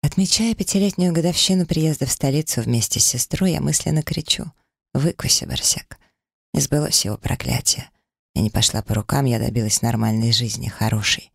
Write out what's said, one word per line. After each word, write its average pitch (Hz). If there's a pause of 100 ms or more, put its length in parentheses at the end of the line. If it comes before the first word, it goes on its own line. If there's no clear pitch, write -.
Отмечая 196
пятилетнюю 190
годовщину 175
приезда 160
в 131
столицу 139
вместе 117
с -
сестрой, -
я -
мысленно 156
кричу: - (480)
"Выкуси, -
Барсек!" - (540)
Не -
сбылось -
его 104
проклятие. - (440)
Я -
не 107
пошла 110
по -
рукам, 135
я 120
добилась 110
нормальной 113
жизни, 117
хорошей. 107